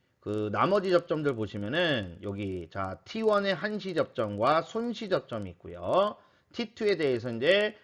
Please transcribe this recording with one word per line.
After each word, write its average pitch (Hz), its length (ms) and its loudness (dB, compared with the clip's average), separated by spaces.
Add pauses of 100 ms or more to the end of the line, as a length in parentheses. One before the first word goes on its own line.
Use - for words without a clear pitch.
(200)
그 107 320 -2
나머지 180 380 2
접점들 156 460 2
보시면은 110 880 -2
여기 98 480 -6
자, 95 340 -6
티원의 208 480 2
한시 196 400 -4
접점과 127 680 2
순시 226 460 -6
접점이 117 420 -2
있고요. 98 640 0 (380)
티투에 214 440 -2
대해서 127 340 0
이제 190 520 2